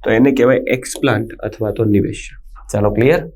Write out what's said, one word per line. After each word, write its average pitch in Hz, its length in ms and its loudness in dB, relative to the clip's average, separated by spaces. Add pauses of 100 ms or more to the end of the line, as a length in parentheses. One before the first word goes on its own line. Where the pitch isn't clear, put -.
તો - 80 -4
એને 120 280 4
કહેવાય 123 240 4 (120)
એક્સપ્લાન્ટ 113 560 -4 (160)
અથવા 107 300 -6
તો 113 80 0
નિવેશ્ય. 101 500 0 (380)
ચાલો, 104 240 0
ક્લિયર? 143 240 4 (160)